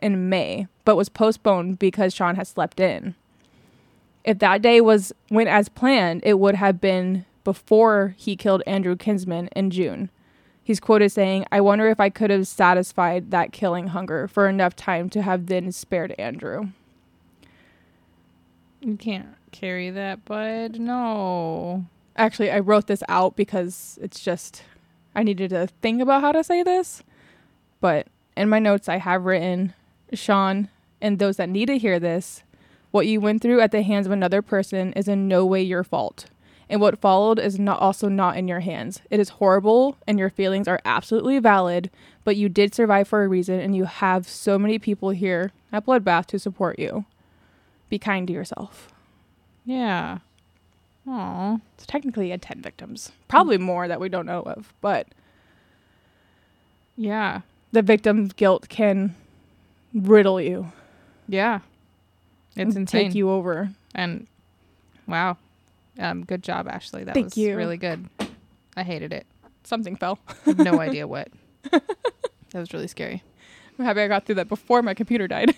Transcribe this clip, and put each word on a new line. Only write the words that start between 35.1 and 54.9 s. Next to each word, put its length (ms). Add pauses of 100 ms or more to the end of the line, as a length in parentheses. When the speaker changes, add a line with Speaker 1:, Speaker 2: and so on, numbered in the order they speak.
Speaker 1:
no 180
way 160
your 200
fault. 440 (440)
And 120
what 180
followed 380
is 200
not, 220
also 300
not 260
in 100
your 140
hands. 400 (100)
It 100
is 100
horrible, 640 (100)
and 120
your 100
feelings 400
are 160
absolutely 540
valid, 520 (340)
but 120
you 140
did 240
survive 340
for 160
a 40
reason, 300
and 160
you 100
have 440
so 300
many 200
people 320
here 400 (220)
at 140
Bloodbath 400
to 120
support 400
you. 280 (800)
Be 100
kind 280
to 80
yourself." 580 (720)
Speaker 2:
Yeah. 540 (920)
Aw. 480 (180)
Speaker 1:
It's 120
technically 440
had 120
ten 180
victims. 520 (160)
Probably 280
more 320
that 120
we 100
don't 160
know 160
of, 400
but 240 (1900)